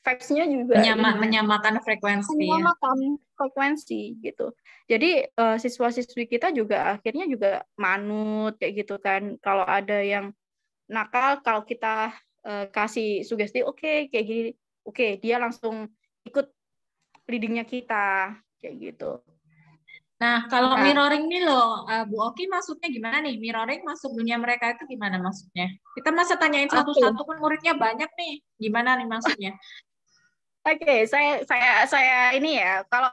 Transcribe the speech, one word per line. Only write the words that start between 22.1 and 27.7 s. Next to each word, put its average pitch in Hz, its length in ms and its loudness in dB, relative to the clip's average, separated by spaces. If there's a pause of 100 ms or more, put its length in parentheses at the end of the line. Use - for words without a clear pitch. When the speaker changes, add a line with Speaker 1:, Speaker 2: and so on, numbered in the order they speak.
Speaker 2:
Oki 359 240 -4
maksudnya 359 400 -6
gimana 233 320 -4
nih? 277 160 -4
Mirroring 226 480 -4
masuk 285 320 -8
dunia 233 240 -2
mereka 240 320 -2
itu 247 160 -12
gimana 202 320 -4
maksudnya? 180 480 -6 (240)
Kita 254 160 -4
masa 349 320 2
tanyain 285 320 2
Speaker 1:
Oke. 254 80 4
Speaker 2:
satu-satu 254 400 4
kan 320 160 -6
muridnya 311 400 0